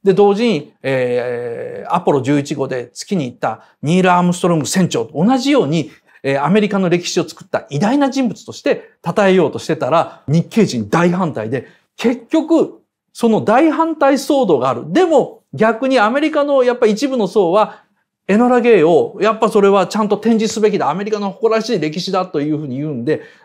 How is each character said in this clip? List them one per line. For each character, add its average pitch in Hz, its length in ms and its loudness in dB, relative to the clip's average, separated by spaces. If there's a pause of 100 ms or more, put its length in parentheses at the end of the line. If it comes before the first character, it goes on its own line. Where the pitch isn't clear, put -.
で、 196 100 4
同 202 200 4
時 220 140 0
に、 156 340 -2
え 123 1040 -4
ー、 - 80 -4
ア 170 80 0
ポ 175 120 2
ロ 139 80 2
十 143 180 0
一 143 160 -6
号 135 120 -4
で 123 260 -6
月 - 240 -6
に 147 80 -2
行 120 100 -10
っ - 20 -20
た 117 260 -6 (180)
ニ 165 180 2
ー 185 40 4
ル・ 185 100 4
ア 180 60 4
ー 180 40 2
ム 175 100 2
ス - 80 -8
ト 185 60 2
ロ 175 80 2
ン 160 40 0
グ 135 60 -4
船 180 220 0
長 117 180 -4
と - 160 -14
同 247 160 2
じ 269 140 -2
よ 262 120 4
う 143 40 -2
に、 156 240 -2 (320)
え 139 140 -2
ー、 139 60 -2
ア 147 60 0
メ 208 120 4
リ 208 80 0
カ 202 100 -2
の 185 100 0
歴 175 200 0
史 - 100 -2
を 180 80 -2
作 - 160 -20
っ - 40 -20
た - 220 -6
偉 143 100 -6
大 220 180 0
な 277 120 0
人 254 200 -2
物 - 160 -10
と 117 80 -14
し - 80 -18
て - 300 -4 (140)
称 185 200 0
え 190 80 4
よ 180 160 4
う - 20 -4
と - 80 -10
し - 80 -10
て 160 80 -2
た 139 140 -4
ら、 156 380 -2
日 165 200 0
系 214 180 2
人 113 240 -4
大 180 220 2
反 175 220 -2
対 110 160 -8
で、 123 180 -6 (300)
結 254 300 -4
局、 311 540 0 (320)
そ - 160 0
の 208 120 2
大 254 300 2
反 320 240 -2
対 277 200 2
騒 277 300 0
動 160 140 2
が 131 100 0
あ 127 40 0
る。 127 180 -8
で 330 140 2
も、 294 380 0 (120)
逆 226 320 0
に 262 120 2
ア 214 100 2
メ 269 120 -2
リ 311 100 0
カ 302 120 0
の 277 200 2
や 247 100 2
っ 240 40 -4
ぱ 247 80 2
一 214 220 0
部 262 100 -2
の 208 100 0
層 180 240 0
は、 208 320 0 (440)
エ 196 100 2
ノ 247 120 4
ラ・ 247 100 4
ゲ 220 200 4
イ 151 40 4
を、 151 380 2
や 214 120 2
っ 208 60 -10
ぱ 220 100 2
そ 208 120 2
れ 196 80 6
は 196 180 2
ち - 80 -10
ゃ 220 80 -2
ん 208 60 -2
と 208 80 0
展 226 160 0
示 214 200 -2
す 220 60 -8
べ 214 100 2
き 196 80 0
だ。 139 120 -2
ア 147 40 -2
メ 196 120 -8
リ 214 60 -8
カ 214 80 -2
の 202 120 -4
誇 220 220 -2
ら 220 80 0
し 220 120 -8
い 196 60 -2
歴 156 220 -4
史 185 100 -8
だ 185 140 -2
と 165 160 -6
い 151 100 -2
う 151 60 -2
ふ 151 60 -8
う 151 40 -10
に 127 80 -8
言 147 120 -6
う - 20 -6
ん 120 160 -8
で、 147 160 -2 (240)